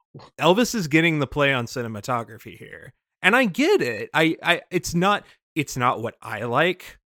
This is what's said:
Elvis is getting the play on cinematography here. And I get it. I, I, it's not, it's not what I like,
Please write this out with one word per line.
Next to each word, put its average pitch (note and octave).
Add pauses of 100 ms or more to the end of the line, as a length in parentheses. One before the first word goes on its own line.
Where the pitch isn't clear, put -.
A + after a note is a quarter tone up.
(400)
Elvis F#3+
is F#3
getting D#3
the C#3
play C#3
on A#2+
cinematography A2+
here. - (280)
And G3
I C4
get D4
it. A2+
I, D#3+
I, E3+ (100)
it's -
not, F#3+ (300)
it's C#3+
not B2
what A2
I A2+
like, C#3+